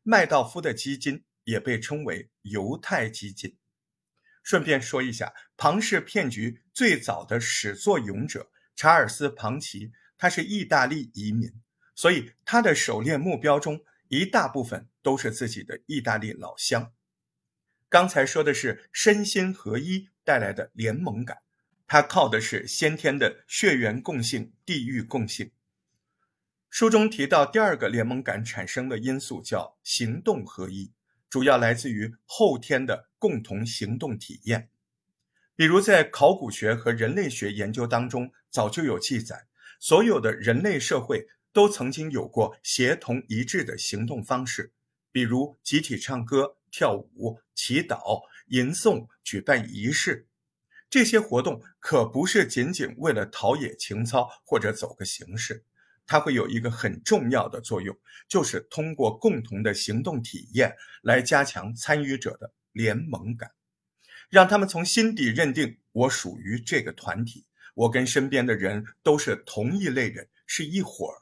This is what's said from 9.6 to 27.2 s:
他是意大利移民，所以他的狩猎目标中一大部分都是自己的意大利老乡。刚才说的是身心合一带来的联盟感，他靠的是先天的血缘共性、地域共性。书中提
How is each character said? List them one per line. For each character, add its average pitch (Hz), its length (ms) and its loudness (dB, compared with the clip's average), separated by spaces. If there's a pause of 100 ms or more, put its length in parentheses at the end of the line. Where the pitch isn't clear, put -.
他 180 140 0
是 175 140 -2
意 202 200 -4
大 135 220 4
利 143 260 -4
移 104 200 -6
民， 117 200 -2 (440)
所 175 160 4
以 127 180 -2 (140)
他 233 180 4
的 196 140 4
狩 110 240 -2
猎 143 180 0
目 165 180 -2
标 143 220 2
中 151 240 -6 (240)
一 - 180 0
大 196 220 2
部 131 160 -4
分 110 240 -8 (160)
都 135 160 0
是 123 140 -4
自 113 160 -4
己 - 160 -10
的 - 220 -12
意 147 140 -6
大 113 160 -2
利 107 140 -6
老 95 260 -14
乡。 117 360 -2 (960)
刚 180 200 6
才 143 160 4
说 156 200 0
的 143 100 2
是 - 380 -4
身 208 320 4
心 190 280 0
合 113 280 -6
一 185 300 -6 (120)
带 143 160 2
来 101 140 -2
的 - 220 -8
联 110 200 -2
盟 120 300 -6
感， - 140 -12 (500)
他 147 120 6
靠 143 280 4
的 110 120 0
是 117 280 -4
先 156 280 0
天 143 220 0
的 117 300 -2
血 180 280 2
缘 120 240 0
共 135 220 -6
性、 113 300 -4 (120)
地 143 220 -4
域 123 160 -6
共 117 240 -4
性。 - 240 -8 (1200)
书 - 180 4
中 214 220 4
提 139 160 -2